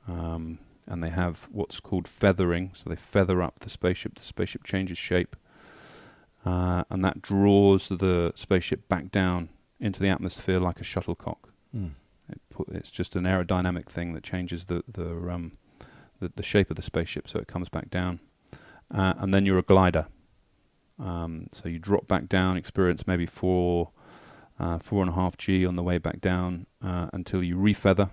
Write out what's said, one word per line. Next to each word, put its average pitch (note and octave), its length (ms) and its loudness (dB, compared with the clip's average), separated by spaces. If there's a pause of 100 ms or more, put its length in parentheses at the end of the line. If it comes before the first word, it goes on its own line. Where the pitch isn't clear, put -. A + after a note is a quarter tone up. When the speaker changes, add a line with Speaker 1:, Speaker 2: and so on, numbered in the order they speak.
Speaker 1:
Um, E2 520 -6 (280)
and E2+ 160 -6
they E2 80 -4
have F2 400 -4
what's - 300 -8
called F2+ 280 -4
feathering, F#2 680 2
so - 140 -16
they E2+ 80 -6
feather F#2 460 2
up - 180 -4
the - 100 -16
spaceship. - 440 -2
The - 80 -20
spaceship - 420 -6
changes F#2+ 320 -4
shape, - 400 -2 (1080)
uh, F2+ 440 0
and F#2 140 -2
that - 160 0
draws G2 680 6
the F2+ 460 2
spaceship - 540 -2
back F2 220 -2
down F2+ 400 0 (300)
into G2+ 200 -4
the G2 80 2
atmosphere F#2 500 0
like F2+ 220 0
a - 40 -12
shuttlecock. - 680 -8 (260)
Speaker 2:
Mm. F#2 140 -6 (400)
Speaker 1:
It - 100 -14 (100)
pu-, - 220 -8
it's E2+ 180 -10
just - 260 -6
an F2 80 -2
aerodynamic F2+ 600 0
thing E2+ 280 -6
that D#2 80 -10
changes F2+ 440 -6
the, F2 240 -4
the, E2+ 200 -8 (200)
um, E2+ 280 -8 (600)
the, F2+ 140 -6
the - 80 -10
shape - 280 2
of D#2 60 -6
the F2 60 -10
spaceship, - 460 -4
so - 100 -6
it - 100 -8
comes F2+ 200 -6
back - 220 -8
down. F2+ 300 -4 (680)
Uh, F#2+ 280 2
and F#2+ 160 -2
then G2 100 6
you're F#2+ 140 4
a F#2 40 2
glider. F2+ 440 6 (920)
Um, E2+ 540 -8
so - 160 -12
you E2+ 100 -6
drop F#2+ 300 0
back F#2 200 0
down, F#2 280 4
experience F2+ 500 0
maybe F2 200 0
four, F2 640 0 (680)
uh, E2+ 200 -2
four G2 240 0
and F#2 80 2
a E2+ 40 -4
half F#2 220 0
G F#2 300 2
on F2+ 100 0
the F2 60 -2
way F2 160 0
back E2 220 -6
down, F2+ 460 -2 (160)
uh, F2+ 300 -4
until F#2 300 -4
you F2 140 -2
refeather F#2+ 560 4